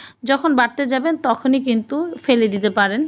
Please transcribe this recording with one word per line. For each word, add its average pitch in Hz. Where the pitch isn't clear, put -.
যখন 269
বাটতে 247
যাবেন, 262
তখনই 262
কিন্তু 240
ফেলে 233
দিতে 202
পারেন। 202